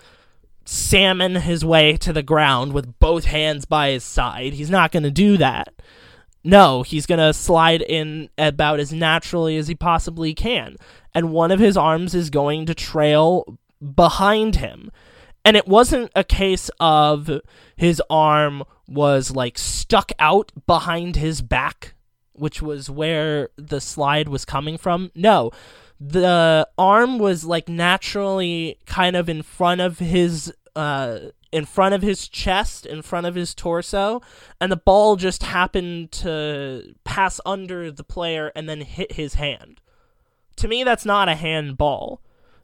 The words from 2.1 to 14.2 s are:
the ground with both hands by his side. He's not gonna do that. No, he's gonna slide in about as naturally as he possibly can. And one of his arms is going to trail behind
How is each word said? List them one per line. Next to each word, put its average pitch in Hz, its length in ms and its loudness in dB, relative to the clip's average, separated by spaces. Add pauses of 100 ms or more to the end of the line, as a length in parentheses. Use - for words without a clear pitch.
the 151 100 -2
ground 139 480 2
with 127 280 -6
both 165 260 4
hands 156 400 0
by 151 240 0
his 131 160 -4
side. 127 480 -4
He's 147 160 -8
not 175 240 2
gonna 147 180 0
do 202 240 4
that. 135 380 0 (720)
No, 165 360 8
he's 147 240 -4
gonna 160 280 4
slide 165 480 2
in 156 560 -6
about 151 420 0
as 147 140 -6
naturally 160 640 0
as 151 100 -4
he 170 80 -6
possibly 165 580 -2
can. 190 440 -4 (360)
And 165 200 -2
one 165 180 2
of 190 80 2
his 202 160 6
arms 160 400 0
is 170 140 -2
going 147 380 -2
to 165 60 -6
trail 156 840 2 (380)
behind 202 600 2